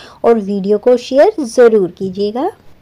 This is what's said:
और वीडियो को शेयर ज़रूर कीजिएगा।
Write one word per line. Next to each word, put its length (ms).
और 160
वीडियो 380
को 200
शेयर 420
ज़रूर 500
कीजिएगा। 600